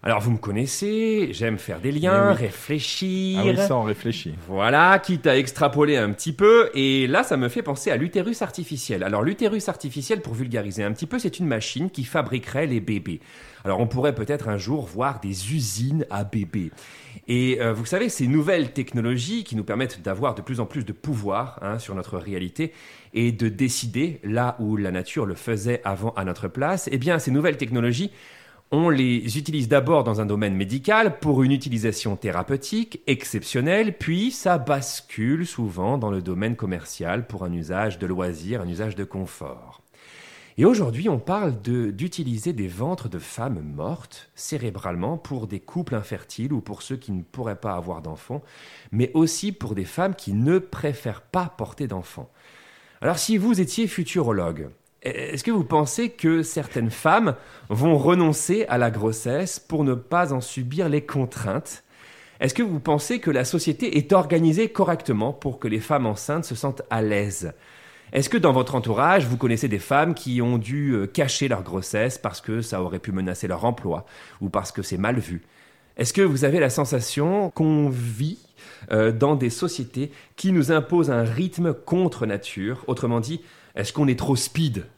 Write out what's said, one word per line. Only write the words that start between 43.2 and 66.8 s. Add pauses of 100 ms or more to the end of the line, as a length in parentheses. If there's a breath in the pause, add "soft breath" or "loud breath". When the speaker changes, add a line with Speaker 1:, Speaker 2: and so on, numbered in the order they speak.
Speaker 1:
mortes
cérébralement
pour
des
couples
infertiles
ou
pour
ceux
qui
ne
pourraient
pas
avoir
d'enfants, (480 loud breath)
mais
aussi
pour
des
femmes
qui
ne
préfèrent
pas
porter
d'enfants. (720 soft breath)
Alors,
si
vous
étiez
futurologue, (320)
est-ce
que
vous
pensez
que
certaines
femmes (340 loud breath)
vont
renoncer
à
la
grossesse
pour
ne
pas
en
subir
les
contraintes ? (560 loud breath)
Est-ce
que
vous
pensez
que
la
société
est
organisée
correctement
pour
que
les
femmes
enceintes
se
sentent